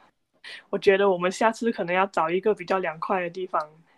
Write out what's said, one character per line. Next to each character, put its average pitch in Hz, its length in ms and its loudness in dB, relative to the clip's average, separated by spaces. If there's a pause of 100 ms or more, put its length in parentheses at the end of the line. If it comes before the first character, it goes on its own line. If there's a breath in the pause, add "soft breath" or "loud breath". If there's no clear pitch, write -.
<laughs> - 680 -20
我 202 80 -6
觉 196 220 4
得 202 100 4
我 185 80 4
们 180 140 0
下 226 220 2
次 226 180 -2
可 214 140 -2
能 175 100 -2
要 185 120 4
找 165 220 0
一 180 120 0
个 214 120 2
比 175 120 -6
较 190 160 0
凉 165 180 -6
快 185 240 -2
的 170 80 -6
地 180 160 -8
方， 170 160 -2 (360 soft breath)